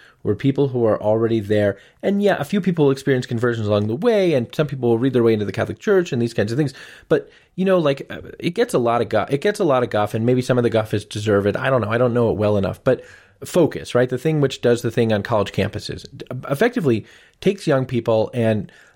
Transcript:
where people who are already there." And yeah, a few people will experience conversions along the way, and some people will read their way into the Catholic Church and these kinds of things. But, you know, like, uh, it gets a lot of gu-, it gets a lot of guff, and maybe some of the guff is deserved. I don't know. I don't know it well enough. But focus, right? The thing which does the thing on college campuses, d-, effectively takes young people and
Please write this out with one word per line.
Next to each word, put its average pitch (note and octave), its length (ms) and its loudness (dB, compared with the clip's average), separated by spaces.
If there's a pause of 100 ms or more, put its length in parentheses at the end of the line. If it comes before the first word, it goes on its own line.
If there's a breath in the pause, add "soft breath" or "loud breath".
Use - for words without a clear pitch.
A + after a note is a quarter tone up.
(240 soft breath)
where G#2 120 0
people C3+ 340 0
who B2 160 -2
are G#2 160 2
already A2+ 380 0
there." G#2 380 0 (260 loud breath)
And G3+ 180 0
yeah, G3 180 2
a C#3 40 -6
few G3+ 180 -2
people E3+ 240 2
will C3+ 60 6
experience C3+ 340 0
conversions A2+ 420 -2
along G#2 200 2
the A2 80 -2
way, G3 380 2
and A#2+ 200 -2
some D3+ 140 -2
people B2 220 -2
will A2+ 100 4
read C3 140 0
their A#2+ 100 4
way A2+ 100 6
into G#2 120 0
the G2+ 60 -4
Catholic - 280 -4
Church F#3+ 320 2
and B2 100 -2
these A#2 120 -2
kinds G#2+ 180 0
of A#2+ 60 -2
things. D3 160 -2 (360 loud breath)
But, D3 200 0 (260 soft breath)
you F#3 100 -2
know, F#3+ 120 4
like, C#3+ 320 0
uh, F2 120 -12 (180)
it F3 120 -4
gets A#3 220 -2
a D3+ 60 2
lot A#2 220 2
of G#2+ 80 -2
gu-, G2+ 200 0
it C#3 120 -2
gets G#3 180 -2
a G3 60 0
lot B2+ 180 2
of A2+ 60 -2
guff, G#2 240 0
and A2+ 120 -2
maybe B2+ 160 2
some B2 160 0
of A#2+ 60 2
the A#2 60 2
guff G#2+ 240 0
is G#2 120 -4
deserved. G2+ 500 0
I C3+ 140 -4
don't B2+ 120 2
know. G#2 100 -4
I A2+ 60 0
don't A#2+ 160 2
know A#2 180 2
it D#2+ 60 -2
well G#2 200 2
enough. F#2+ 260 -4
But B2+ 200 0 (420 loud breath)
focus, - 500 0
right? B2 140 2
The B2 80 -4
thing D#3 240 -2
which C3+ 200 -2
does A#2+ 200 2
the A#2 100 -2
thing A2+ 220 2
on G2 100 0
college G#2 280 -2
campuses, G2 540 -6 (120)
d-, - 80 -16 (240)
effectively C#3+ 560 0 (340 loud breath)
takes G3 280 -2
young C3 180 2
people A2 480 0
and A2 360 0 (260 soft breath)